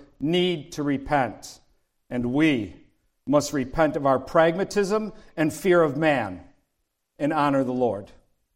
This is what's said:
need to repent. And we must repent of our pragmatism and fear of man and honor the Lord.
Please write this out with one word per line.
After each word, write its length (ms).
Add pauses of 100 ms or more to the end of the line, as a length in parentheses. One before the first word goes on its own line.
(200)
need 520
to 100
repent. 800 (480)
And 240
we 440 (500)
must 260
repent 440
of 100
our 120
pragmatism 960 (240)
and 160
fear 300
of 140
man 440 (760)
and 140
honor 320
the 80
Lord. 380 (460)